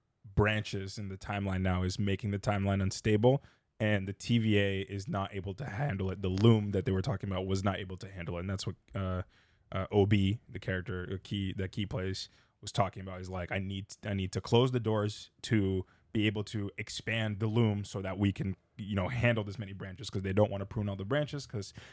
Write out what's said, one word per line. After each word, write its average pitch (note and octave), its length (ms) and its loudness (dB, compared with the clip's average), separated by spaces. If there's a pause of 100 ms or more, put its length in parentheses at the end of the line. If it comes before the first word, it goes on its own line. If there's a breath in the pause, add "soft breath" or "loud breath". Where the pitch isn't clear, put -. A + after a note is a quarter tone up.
(340)
branches G#2 640 0
in G2+ 100 -8
the F#2+ 80 -8
timeline G2 440 -2
now F#2+ 220 2
is F#2 140 0
making G2+ 340 0
the G2+ 80 0
timeline G2 440 0
unstable, A2 600 4 (360 soft breath)
and G#2 280 0
the G2 60 -4
T - 240 2
V A2 220 4
A G2 220 2
is G2 260 -8
not G2 260 -4
able G2 220 -6
to - 100 -10
handle G2 460 -2
it. F#2+ 100 -8
The G2 80 0
loom G#2 420 6
that F#2+ 140 0
they F#2+ 60 2
were F#2+ 100 2
talking G2 300 -4
about F#2+ 160 -2
was F#2+ 160 0
not F#2+ 160 0
able F#2 180 -10
to F#2+ 100 -14
handle F2+ 300 -8
it, E2+ 40 -4
and F#2+ 80 -4
that's F#2+ 180 -4
what, F#2 80 -6 (180)
uh, F#2 300 -2 (480 soft breath)
uh, F#2+ 200 -4
O G#2 140 8
B, G2+ 320 4 (100)
the - 120 -12
character, F#2 540 -6
uh, F#2+ 100 -4
Key, G2 340 -4
that F#2+ 140 -4
Key G2+ 160 -6
plays, F#2+ 420 -6 (320 soft breath)
was G#2+ 100 -10
talking G2 300 0
about. F#2+ 160 -10
He's F#2 120 -10
like, F2+ 220 -6
"I F#2+ 80 -2
need, G2 280 -4 (180)
I A2 80 -2
need F#2+ 200 0
to G2 80 -2
close B2 300 4
the B2+ 80 0
doors G#2+ 520 -2 (120)
to F#2+ 400 2 (300 soft breath)
be G#2+ 120 4
able G#2+ 180 2
to G2+ 340 -6
expand A2 640 -4
the A2 80 0
loom G#2+ 360 4
so G2 180 -6
that F#2+ 160 -4
we G2+ 140 6
can, - 240 -2 (220)
you G#2+ 180 -4
know, F#3 140 2
handle A#2+ 340 2
this G2+ 160 -8
many G2 140 -8
branches," F#2+ 360 -12
'cause F#2+ 140 -4
they G2 100 0
don't G#2 160 6
wanna G2 160 -4
prune G#2 240 -4
all G2 60 -4
the G2 100 -6
branches C#3+ 400 -4
'cause - 280 -8 (200 loud breath)